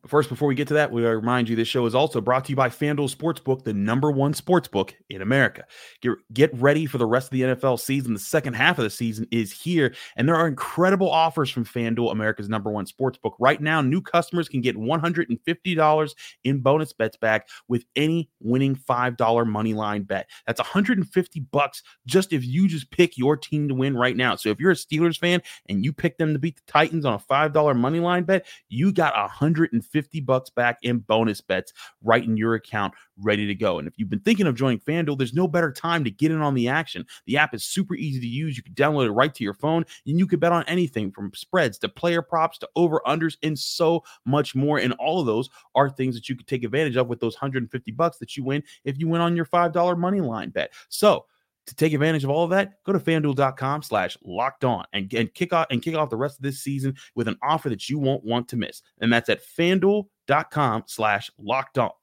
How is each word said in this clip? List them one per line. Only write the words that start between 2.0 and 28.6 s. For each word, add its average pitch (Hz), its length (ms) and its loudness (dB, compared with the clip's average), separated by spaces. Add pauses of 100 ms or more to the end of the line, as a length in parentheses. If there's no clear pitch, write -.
brought 127 240 2
to - 60 -10
you 135 60 -2
by 131 120 4
FanDuel 147 420 -2
Sportsbook, 135 540 -4
the 113 80 -2
number 113 380 2
one 139 240 2
sportsbook - 580 0 (160)
in 95 140 -10
America. 120 420 2 (380)
Get, 120 160 0 (120)
get 135 300 4
ready 147 240 4
for 139 140 -4
the 120 80 4
rest 127 220 0
of - 20 -20
the 131 120 0
N 127 60 2
F 127 160 0
L 127 140 2
season. 131 340 -2
The 101 80 -4
second 143 320 -2
half 143 240 2
of 131 80 0
the 107 60 -2
season 113 400 -4
is 113 200 0
here, 156 440 0 (220)
and 131 120 2
there 165 80 4
are 165 100 4
incredible 180 600 2
offers 160 400 2
from 120 160 -4
FanDuel, 117 480 -2
America's 107 380 -2
number 107 200 -4
one 104 140 -4
sportsbook. - 540 -4
Right 143 240 2
now, 156 180 0
new 143 220 0
customers 170 440 0
can 135 140 -4
get 117 160 -2
one 123 240 -2
hundred 165 300 -2
and 117 100 -2
fifty 170 340 -4
dollars 156 400 2 (300)
in 139 140 2
bonus 143 340 2
bets - 240 -2
back 110 320 0 (200)
with 120 180 -2 (100)
any 156 320 0 (120)
winning 131 340 2
five 123 420 -2
dollar 117 300 2
money 110 260 0
line 104 300 -2
bet. 95 260 -6 (180)
That's 117 140 -4
a 120 40 0
hundred 202 340 0
and 165 100 -2
fifty 175 320 -4
bucks 139 420 -4 (220)
just 185 300 0
if 131 100 -2
you 151 240 2
just 160 220 -4
pick - 260 2
your 139 220 2
team 147 300 -4
to 139 60 -2
win 131 220 0
right 120 220 2
now. 120 180 2
So - 140 -2
if 104 100 -2
you're 180 120 4
a - 20 4
Steelers 160 440 0
fan 175 220 2 (300)
and 98 120 0
you 135 120 -2
pick - 240 -2
them 156 160 2
to 147 40 -2
beat 156 180 -4
the - 140 -20
Titans 156 360 2
on 120 80 2
a 101 40 -4
five 147 360 0
dollar 151 180 4
money 131 280 2
line 175 240 0
bet, 185 220 0 (220)